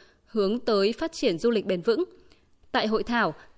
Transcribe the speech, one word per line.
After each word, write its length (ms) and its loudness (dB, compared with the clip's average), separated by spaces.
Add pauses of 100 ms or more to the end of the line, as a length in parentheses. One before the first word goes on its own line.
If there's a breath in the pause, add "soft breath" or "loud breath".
(260 loud breath)
hướng 320 0
tới 340 2
phát 200 -4
triển 260 0
du 120 0
lịch 160 0
bền 140 -2
vững. 240 0 (680 soft breath)
Tại 140 0
hội 160 0
thảo, 320 0 (240 loud breath)